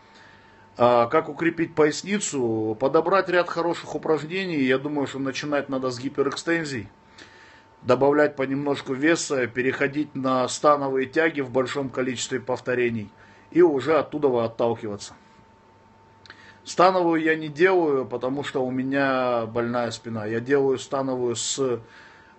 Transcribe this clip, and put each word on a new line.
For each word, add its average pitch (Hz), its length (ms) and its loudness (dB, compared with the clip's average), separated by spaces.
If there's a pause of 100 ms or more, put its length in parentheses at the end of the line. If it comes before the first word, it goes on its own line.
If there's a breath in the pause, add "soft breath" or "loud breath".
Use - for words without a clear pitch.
(800 loud breath)
А, 120 280 6
как 156 220 0
укрепить 165 460 -2
поясницу? 143 1040 0
Подобрать 165 500 2
ряд 175 200 2
хороших 170 460 -4
упражнений. 160 680 -2
Я 131 160 2
думаю, 143 300 -4
что 131 100 -10
начинать 139 500 -4
надо 131 220 -4
с 123 80 -6
гиперэкстензий. 139 920 -4 (920 loud breath)
Добавлять 143 540 4
понемножку 139 560 -2
веса, 143 560 0
переходить 135 680 -2
на 131 340 0
становые 135 580 2
тяги 160 340 0
в 127 100 -6
большом 131 380 -2
количестве 127 520 -4
повторений. 120 680 -2 (420 loud breath)
И 165 100 6
уже 147 360 4
оттуда 131 460 0
отталкиваться. 113 720 -4 (1500 loud breath)
Становую 170 580 4
я 160 140 2
не 156 120 -6
делаю, 151 560 2
потому 127 380 -4
что 135 200 -2
у 127 80 -2
меня 131 760 0
больная 117 460 -2
спина. 113 340 -8
Я 113 140 -2
делаю 135 380 2
становую 127 580 -4
с, 123 440 -4 (580 loud breath)